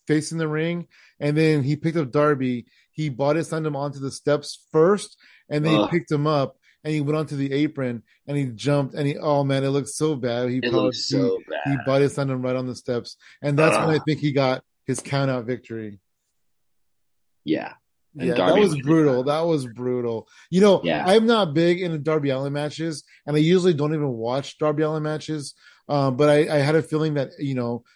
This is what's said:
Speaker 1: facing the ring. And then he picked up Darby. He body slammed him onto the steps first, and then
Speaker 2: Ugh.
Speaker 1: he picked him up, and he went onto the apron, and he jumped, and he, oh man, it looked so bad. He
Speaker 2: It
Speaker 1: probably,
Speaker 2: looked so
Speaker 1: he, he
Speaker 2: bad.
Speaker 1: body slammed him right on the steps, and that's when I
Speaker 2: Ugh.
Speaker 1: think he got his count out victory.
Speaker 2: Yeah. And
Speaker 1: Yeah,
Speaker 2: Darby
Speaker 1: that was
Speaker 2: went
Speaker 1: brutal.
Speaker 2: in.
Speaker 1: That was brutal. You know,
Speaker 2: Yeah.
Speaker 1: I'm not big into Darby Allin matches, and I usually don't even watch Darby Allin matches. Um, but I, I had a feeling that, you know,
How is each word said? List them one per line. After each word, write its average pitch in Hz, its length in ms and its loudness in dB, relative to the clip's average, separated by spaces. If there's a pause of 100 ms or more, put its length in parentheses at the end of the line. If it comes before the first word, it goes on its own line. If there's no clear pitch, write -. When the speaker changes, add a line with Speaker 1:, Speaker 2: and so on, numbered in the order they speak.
Speaker 1:
facing 156 300 0
the 160 100 -2
ring. 165 400 -4 (320)
And 147 160 0
then 156 260 4
he 143 140 0
picked 160 200 -4
up 139 140 -2
Darby. 131 560 0 (240)
He 156 200 -4
body 143 340 0
slammed 160 200 -6
him 147 120 -4
onto 143 240 -6
the 135 100 -6
steps - 600 -4
first, 175 440 4 (320)
and 151 160 -2
then 160 120 4
Speaker 2:
Ugh. 104 120 2
Speaker 1:
he 170 100 0
picked 165 120 -6
him 147 160 0
up, 139 320 0 (240)
and 151 100 -6
he 156 80 0
went 147 160 -2
onto 147 200 -4
the 139 160 -4
apron, 135 500 -2 (240)
and 143 100 -6
he 139 100 0
jumped, 127 500 -2
and 143 100 -2
he, 147 100 -2
oh 143 280 0
man, 135 180 0
it 139 80 0
looked 139 180 -2
so 156 280 -2
bad. 123 340 -2
He 127 80 -2
Speaker 2:
It 127 40 -4
Speaker 1:
probably, 127 240 2
Speaker 2:
looked 123 100 -2
so 135 420 -2 (260)
Speaker 1:
he, 143 60 -2
he 139 60 0
Speaker 2:
bad. 127 100 -6
Speaker 1:
body 139 220 4
slammed 139 240 -4
him 127 100 -4
right 127 140 -2
on 127 100 -4
the 123 80 -8
steps, 117 420 -6 (240)
and 143 160 0
that's 156 220 4
when 160 120 0
I 156 80 2
Speaker 2:
Ugh. - 60 -2
Speaker 1:
think 151 140 0
he 143 140 -2
got 131 320 0 (200)
his 131 140 -4
count 139 320 -2
out 127 140 -4
victory. 110 560 -10 (1400)
Speaker 2:
Yeah. 73 300 -4 (420)
And 170 120 -4
Speaker 1:
Yeah, 170 60 0
Speaker 2:
Darby 180 200 4
Speaker 1:
that 208 60 4
was 185 140 4
Speaker 2:
went 131 100 -6
Speaker 1:
brutal. 147 360 4
Speaker 2:
in. 127 60 -2
Speaker 1:
That 151 140 0
was 160 260 0
brutal. 120 640 -6 (200)
You 180 120 2
know, 196 240 6
Speaker 2:
Yeah. 160 200 0
Speaker 1:
I'm 220 220 4
not 208 260 2
big 170 300 2
into 165 160 -4
Darby 147 320 -2
Allin 139 220 -2
matches, 151 500 -6 (240)
and 147 80 -2
I 156 60 4
usually 175 340 4
don't 147 180 0
even 147 180 -2
watch 120 480 -4
Darby 151 260 0
Allin 156 180 -2
matches. 151 520 -8 (340)
Um, 135 280 2
but 147 120 6
I, 156 260 4
I 151 40 4
had 147 180 4
a 156 60 4
feeling 156 320 -2
that, 135 160 -2 (100)
you 139 140 -4
know, 120 280 -4 (140)